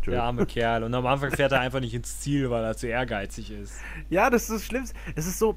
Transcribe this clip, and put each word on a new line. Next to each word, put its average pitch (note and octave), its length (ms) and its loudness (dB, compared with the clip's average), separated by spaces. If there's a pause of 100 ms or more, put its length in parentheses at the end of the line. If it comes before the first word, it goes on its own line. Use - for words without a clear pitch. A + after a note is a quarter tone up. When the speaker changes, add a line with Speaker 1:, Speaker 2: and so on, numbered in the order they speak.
Speaker 1:
Tschö.“ - 80 0
Speaker 2:
Der A#2+ 120 2
arme A#2+ 220 2
Kerl. A#2 380 2
Und A#2 100 -2
am B2+ 120 0
Anfang C3+ 260 2
fährt C#3 220 4
er C3 80 4
einfach C3 180 -2
nicht A#2+ 140 -4
ins - 260 -6
Ziel, C#3+ 300 0
weil A#2 140 0
er A2 120 0
zu B2+ 120 -6
ehrgeizig A#2 640 -2
ist. G#2 260 -10 (340)
Speaker 1:
Ja, G3+ 200 6
das A#3+ 140 4
ist - 80 -4
das A3 140 -2
Schlimmste. B3 300 -4 (200)
Es D#3+ 100 -2
ist F3+ 140 -4
so, A3 180 4